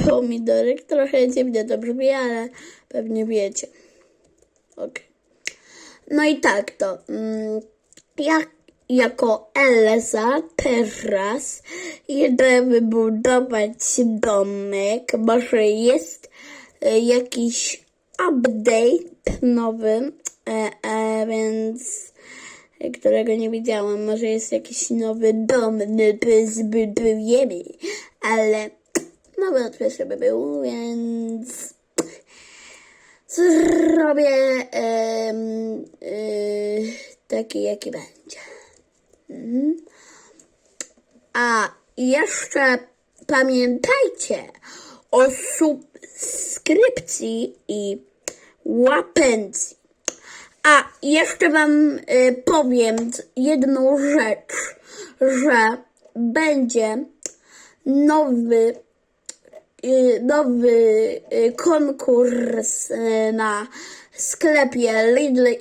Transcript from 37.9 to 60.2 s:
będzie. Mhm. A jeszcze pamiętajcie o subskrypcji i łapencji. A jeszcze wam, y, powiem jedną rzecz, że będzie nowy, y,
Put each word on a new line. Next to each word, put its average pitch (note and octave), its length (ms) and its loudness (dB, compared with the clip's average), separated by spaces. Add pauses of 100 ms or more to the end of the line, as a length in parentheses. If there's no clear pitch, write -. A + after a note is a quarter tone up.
będzie. - 480 -16 (920)
Mhm. C4+ 460 -4 (1600)
A A#3+ 360 0 (280)
jeszcze C4 840 0 (480)
pamiętajcie C4 1160 0 (680)
o B3+ 160 6 (300)
subskrypcji - 2000 -2 (140)
i G3+ 340 -6 (600)
łapencji. A#3 1120 0 (840)
A D4 220 6 (180)
jeszcze D#4 480 2
wam, D4+ 480 4
y, - 40 -18 (420)
powiem B3 520 2 (400)
jedną C4+ 600 2
rzecz, C#4+ 540 0 (680)
że B3+ 560 2 (400)
będzie A#3 880 0 (840)
nowy, B3+ 880 2 (1080)
y, B3+ 380 4